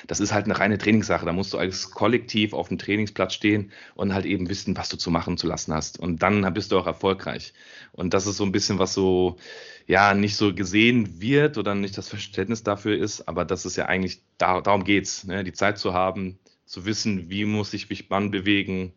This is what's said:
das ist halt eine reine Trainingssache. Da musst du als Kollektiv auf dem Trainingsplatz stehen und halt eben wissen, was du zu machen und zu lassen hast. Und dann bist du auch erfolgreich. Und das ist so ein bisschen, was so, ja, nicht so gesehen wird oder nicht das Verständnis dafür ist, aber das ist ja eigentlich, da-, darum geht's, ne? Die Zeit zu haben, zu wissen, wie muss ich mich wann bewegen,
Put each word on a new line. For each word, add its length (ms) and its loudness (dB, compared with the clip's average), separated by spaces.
das 140 -4
ist 120 0
halt 140 2
eine 120 0
reine 200 4
Trainingssache. 480 2
Da 60 0
musst 200 -2
du 60 -4
als 320 -4
Kollektiv 640 0
auf 140 -4
dem 100 -4
Trainingsplatz 560 -2
stehen 380 0
und 180 0
halt 100 0
eben 240 -2
wissen, 300 -4
was 100 -6
du 80 -8
zu 140 -4
machen 220 0
und 60 -2
zu 100 -4
lassen 260 -4
hast. 240 -6
Und 240 -2
dann 320 4
bist 180 -4
du 60 6
auch 80 0
erfolgreich. 640 -2
Und 220 -2
das 120 2
ist 120 -2
so 60 0
ein 80 0
bisschen, 260 0
was 160 0
so, 420 2
ja, 280 6
nicht 220 2
so 180 2
gesehen 640 2
wird 380 2
oder 160 -2
nicht 220 -4
das 120 -8
Verständnis 540 -4
dafür 340 0
ist, 320 -4
aber 160 -2
das 220 -4
ist 100 -6
ja 100 -2
eigentlich, 360 -2
da-, 220 2
darum 220 2
geht's, 420 0
ne? 200 -4
Die 80 -6
Zeit 260 0
zu 140 -2
haben, 460 -2
zu 200 -16
wissen, 460 -2
wie 140 -2
muss 280 -2
ich 160 -8
mich 220 -10
wann 220 0
bewegen, 640 0